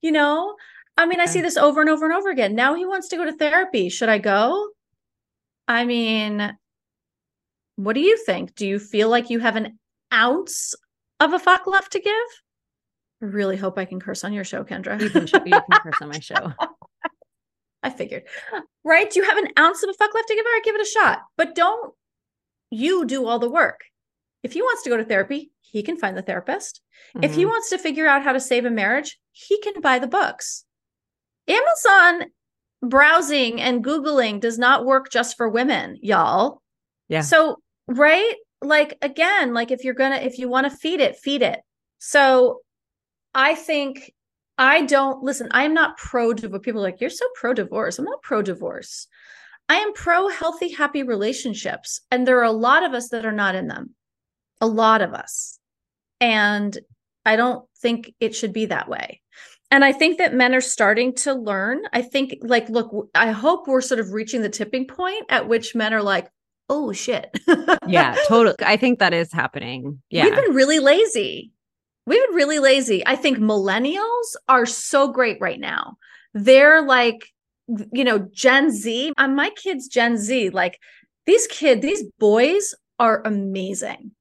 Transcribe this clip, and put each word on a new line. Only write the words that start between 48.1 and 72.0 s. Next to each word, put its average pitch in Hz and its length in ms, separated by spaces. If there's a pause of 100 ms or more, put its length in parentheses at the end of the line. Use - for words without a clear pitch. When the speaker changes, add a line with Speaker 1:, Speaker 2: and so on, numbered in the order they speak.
Speaker 1:
pro-divorce. 190 840 (600)
I 311 80
am 415 160
pro-healthy, 330 800
happy 285 300
relationships. 220 960 (100)
And 254 160
there 254 120
are 240 60
a 226 80
lot 247 320
of 277 100
us 240 160
that 226 160
are 220 60
not 202 240
in 185 100
them. - 280 (640)
A 226 60
lot 220 360
of 165 120
us. - 440 (600)
And 208 560 (480)
I 220 120
don't 240 300 (160)
think 233 380
it 220 140
should 208 180
be 220 140
that - 220
way. - 320 (500)
And 277 140
I 277 80
think 320 260
that 359 140
men 247 220
are 254 60
starting 247 560
to 277 180
learn. 220 480 (100)
I 240 100
think, 262 380
like, 233 280
look, 226 180
w-, 208 280
I 226 180
hope 294 340
we're 262 140
sort 254 200
of 190 120
reaching 220 280
the 208 80
tipping 220 380
point 370 420
at 226 200
which 226 260
men 220 180
are 220 100
like, 196 280 (380)
"Oh, 269 240
shit." - 440 (100)
<laughs> 330 420
Speaker 2:
Yeah, 180 280 (100)
totally. 226 380
I 214 120
think 247 240
that 180 140
is 170 180
happening. 135 800
Yeah. 165 140
Speaker 1:
We've 403 120
been 453 180
really 269 260
lazy. 269 720 (560)